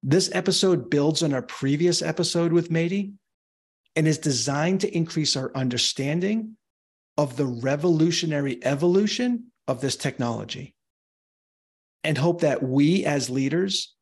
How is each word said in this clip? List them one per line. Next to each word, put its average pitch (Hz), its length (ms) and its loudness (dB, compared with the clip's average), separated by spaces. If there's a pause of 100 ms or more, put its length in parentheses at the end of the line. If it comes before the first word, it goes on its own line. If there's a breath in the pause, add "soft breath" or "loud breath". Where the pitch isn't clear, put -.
This 165 320 2
episode 185 560 0
builds 151 320 2
on 151 100 0
our 127 80 -2
previous 147 640 0
episode 170 500 0
with 170 160 2
Mehdi 175 440 -2 (800)
and 156 140 4
is 147 100 2
designed 147 640 0
to 196 120 -2
increase 160 440 0
our 131 180 -4
understanding 156 1000 -2 (600)
of 131 200 0
the 143 100 0
revolutionary 147 1160 0
evolution 202 880 0 (160)
of 123 120 -2
this 135 140 -2
technology, 120 800 -6 (1300)
and 151 160 -2
hope 170 220 2
that 147 200 2
we 143 440 2
as 139 260 -2
leaders 151 720 -2